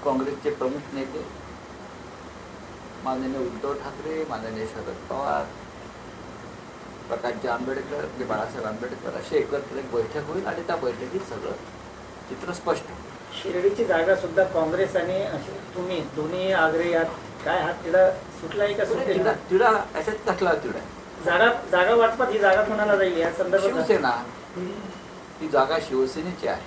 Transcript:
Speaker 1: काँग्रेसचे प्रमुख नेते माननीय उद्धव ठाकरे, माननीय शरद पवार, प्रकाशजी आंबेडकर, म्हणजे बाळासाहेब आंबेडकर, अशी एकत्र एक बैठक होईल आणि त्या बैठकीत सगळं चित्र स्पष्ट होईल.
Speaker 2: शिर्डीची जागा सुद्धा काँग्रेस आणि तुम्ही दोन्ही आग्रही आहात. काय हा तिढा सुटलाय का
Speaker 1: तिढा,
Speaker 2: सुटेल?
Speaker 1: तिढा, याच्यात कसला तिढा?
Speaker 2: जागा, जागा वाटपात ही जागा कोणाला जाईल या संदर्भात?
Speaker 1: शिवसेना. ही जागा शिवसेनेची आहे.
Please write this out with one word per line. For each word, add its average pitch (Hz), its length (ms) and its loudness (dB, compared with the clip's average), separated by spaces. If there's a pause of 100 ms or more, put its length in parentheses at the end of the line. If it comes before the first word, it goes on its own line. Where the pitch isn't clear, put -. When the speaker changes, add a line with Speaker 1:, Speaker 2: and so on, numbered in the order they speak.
Speaker 1:
काँग्रेसचे 139 460 0
प्रमुख 139 440 -2
नेते 139 320 -6 (1800)
माननीय 131 420 -2
उद्धव 120 280 -2
ठाकरे, 151 500 -4
माननीय 110 420 -4
शरद - 280 -8 (160)
पवार, 131 420 0 (1600)
प्रकाशजी 117 400 -2
आंबेडकर, 131 560 -2
म्हणजे 127 200 -6
बाळासाहेब 110 400 -4
आंबेडकर, 110 460 -6
अशी - 260 -2
एकत्र - 400 0
एक 131 160 -6
बैठक 131 340 -2
होईल 170 200 -4
आणि 175 160 -4
त्या 170 140 -2
बैठकीत 147 440 -2
सगळं - 320 -6 (760)
चित्र 175 240 -8
स्पष्ट 175 340 0
होईल. - 220 -12 (340)
Speaker 2:
शिर्डीची 196 420 2
जागा 175 320 6
सुद्धा 180 280 4
काँग्रेस 175 520 2
आणि 185 300 0 (480)
तुम्ही 180 260 -2
दोन्ही 170 520 -2
आग्रही 165 420 4
आहात. 165 120 4 (380)
काय 170 180 2
हा 170 100 0
तिढा 185 380 6
सुटलाय 202 640 -2
का 202 120 2
Speaker 1:
तिढा, 247 160 2
Speaker 2:
सुटेल? 190 500 2
Speaker 1:
तिढा, 220 220 8 (220)
याच्यात 214 220 -2 (100)
कसला 180 280 4
तिढा? 143 240 -4 (460)
Speaker 2:
जागा, 185 280 8 (180)
जागा 185 240 6
वाटपात 233 340 6
ही 214 100 2
जागा 202 240 8
कोणाला 208 340 4
जाईल 185 200 4
या 165 160 2
संदर्भात? 190 360 4
Speaker 1:
शिवसेना. 135 560 4 (1160)
ही 156 80 -4
जागा 147 300 4
शिवसेनेची 147 680 0
आहे. - 180 -2